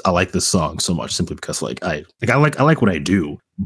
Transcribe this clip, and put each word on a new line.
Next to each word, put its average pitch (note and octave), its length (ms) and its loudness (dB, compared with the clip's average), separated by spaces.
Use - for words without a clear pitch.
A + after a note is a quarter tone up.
I F#2 60 2
like F2+ 220 2
this F#2 140 0
song D#2+ 340 0
so - 120 -2
much C2+ 220 -4
simply F2 220 -4
because, - 260 -8
like, - 200 -6
I, D#2+ 220 -4
like, A2 100 0
I B2 60 4
like, D3 240 2
I C3 40 4
like D#3 180 4
what G#2+ 80 6
I E2 80 0
do, D2 400 0